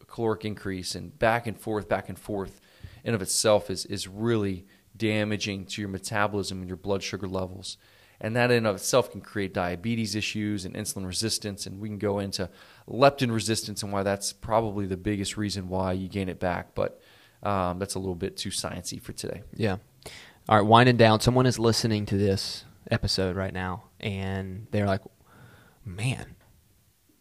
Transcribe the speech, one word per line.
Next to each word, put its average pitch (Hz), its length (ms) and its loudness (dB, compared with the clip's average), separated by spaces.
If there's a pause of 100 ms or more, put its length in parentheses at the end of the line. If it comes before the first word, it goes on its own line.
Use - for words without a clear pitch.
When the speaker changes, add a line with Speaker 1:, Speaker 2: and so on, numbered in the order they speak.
Speaker 1:
caloric 110 380 -2
increase 95 500 -6
and 92 240 -12
back 117 280 2
and 101 120 -8
forth, 104 300 -4
back 98 220 -2
and 92 80 -10
forth 98 420 -8 (420)
in 117 120 -2
of 98 80 -2
itself 104 480 4
is, 90 160 -6
is 101 200 -6
really 101 600 0 (280)
damaging 104 680 -2
to - 160 -10
your 101 80 -4
metabolism 98 680 -2
and 92 100 -10
your 90 80 -6
blood 98 260 -2
sugar 98 260 -6
levels. 92 500 -6 (420)
And 110 160 -2
that 123 140 4
in 117 160 4
of 98 100 2
itself 120 360 2
can 98 100 -12
create 98 320 -6
diabetes 98 600 -2
issues 104 520 -2
and - 80 -10
insulin 98 320 -6
resistance. 101 580 -4
And 98 160 -12
we 110 80 -8
can 104 100 -6
go 101 200 0
into 98 320 -4 (360)
leptin 131 460 6
resistance 104 500 0
and 101 80 -6
why 101 120 0
that's 101 320 0
probably 107 500 2
the 92 140 -2
biggest 98 400 -2
reason 98 320 -4
why 92 220 0
you 95 160 -2
gain 95 200 -2
it 85 120 -6
back. 90 340 -2
But, - 260 -2 (420)
um, 92 360 0
that's 95 160 -4
a 95 40 -4
little 95 180 -2
bit 92 200 -4
too 98 140 -6
sciencey - 500 -6
for - 140 -12
today. - 300 -8 (100)
Speaker 2:
Yeah. 101 220 0 (720)
All 110 80 8
right, 104 100 6
winding 120 300 8
down. 110 240 8
Someone 127 260 6
is 117 140 4
listening 110 460 2
to 104 120 0
this - 460 0 (260)
episode 95 460 0
right 95 160 -2
now, 92 320 -6 (160)
and 95 720 -4
they're 104 140 2
like, 98 160 2 (840)
"Man, 104 500 -6 (880)